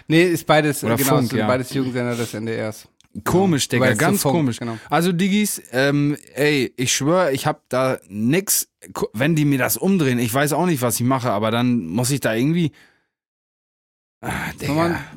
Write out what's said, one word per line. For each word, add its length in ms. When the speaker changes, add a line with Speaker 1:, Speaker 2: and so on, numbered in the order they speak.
Speaker 1:
Nee, 180
ist 220
beides, 380
Speaker 2:
Oder 120
Speaker 1:
genau, 200
Speaker 2:
Funk, 120
Speaker 1:
sind 100
Speaker 2:
ja. 80
Speaker 1:
beides 280
Jugendsender 400
des 200
N 120
D 140
Rs. 280
Speaker 2:
Komisch, 440
Speaker 1:
Genau. 160
Speaker 2:
Digga, 20
Speaker 1:
Weil 60
es 60
so 60
Speaker 2:
ganz 180
Speaker 1:
Funk, 120
Speaker 2:
komisch. 240
Speaker 1:
genau. 180
Speaker 2:
Also, 220
Diggis, 500
ähm, 440
ey, 420
ich 180
schwör, 380
ich 140
hab 220
da 300
nix, 600
ku-, 200
wenn 240
die 80
mir 140
das 180
umdrehen, 420
ich 140
weiß 200
auch 140
nicht, 160
was 140
ich 100
mache, 240
aber 200
dann 360
muss 240
ich 100
da 140
irgendwie, 380
ah, 80
Speaker 1:
Mach 60
mal 240
Speaker 2:
Digga. 260
Speaker 1:
einen, 120